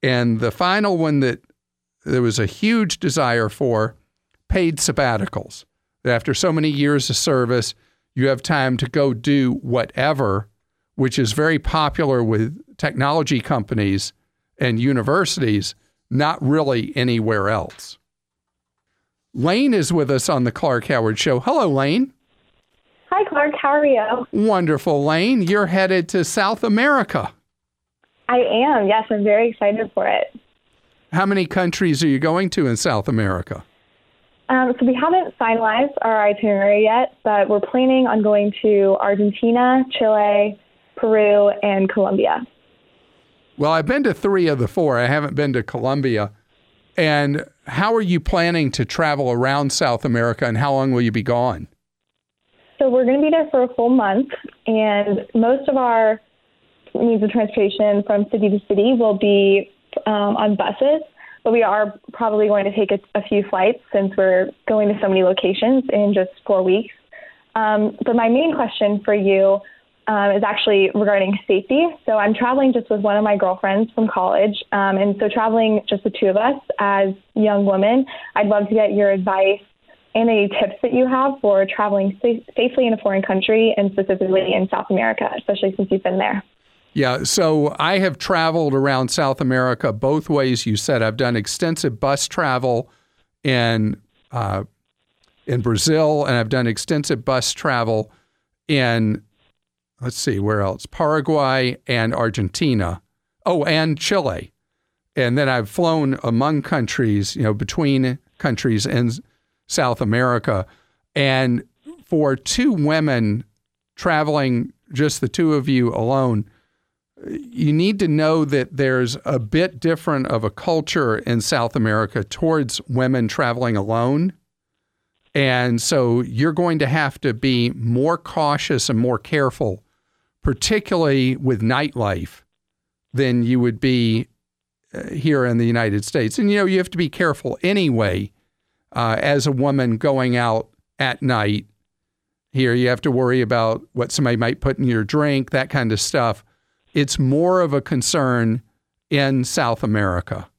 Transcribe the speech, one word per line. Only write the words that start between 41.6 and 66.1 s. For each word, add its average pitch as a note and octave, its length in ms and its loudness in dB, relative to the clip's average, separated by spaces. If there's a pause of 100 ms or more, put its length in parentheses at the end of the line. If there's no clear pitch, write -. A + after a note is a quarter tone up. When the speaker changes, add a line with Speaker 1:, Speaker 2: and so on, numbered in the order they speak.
Speaker 2:
and G3 240 2
Colombia. G3 580 0 (1120)
Speaker 1:
Well, D3 140 2
I've D#3+ 140 0
been C4+ 180 0
to G#3 100 2
three F#3+ 320 2
of C#3+ 140 0
the A2+ 80 0
four. D3 300 0
I B2 80 2
haven't C#3+ 280 -2
been C#3+ 200 0
to B2 100 -2
Colombia. B2 640 -2 (680)
And D3 480 0 (220)
how F3+ 280 -2
are A3+ 60 2
you F3+ 200 0
planning E3+ 520 0
to - 120 -2
travel C#3+ 480 -2
around C3+ 400 0
South B2 320 -2
America, A#2 420 0
and A2+ 100 -2
how C#3 160 0
long C3+ 200 0
will B2 100 2
you A2+ 100 2
be A2 120 -2
gone? A#2+ 420 -2 (1120)
Speaker 2:
So C4+ 100 2
we're B3 160 4
gonna C4 160 2
be D#4 100 2
there D#4 200 2
for B3+ 140 2
a B3 100 -6
full A#3 140 0
month, A#3+ 400 2 (380)
and G#3 680 0
most B3+ 340 2
of C4+ 80 0
our A3+ 440 2 (720)
means A3+ 280 2
of G#3 80 2
transportation G#3 760 0
from G#3 240 2
city G#3+ 180 0
to G3 200 0
city G#3 260 4
will A3 240 2
be, G3 540 2 (340)
um, G#3 300 0
on G#3 180 2
buses, C4 480 0 (420)
but A3 80 2
we A#3 100 4
are G#3 320 0 (180)
probably G#3+ 360 0
going G3+ 160 2
to G3 100 -4
take G3+ 160 0
a, G3+ 80 0 (160)
a G#3 80 -2
few G3+ 260 0
flights G3+ 300 0 (140)
since G3 240 0
we're F#3+ 340 2 (160)
going G#3+ 220 2
to G3+ 120 0
so G3+ 80 0
many F#3+ 140 4
locations G3 720 2
in G#3 200 2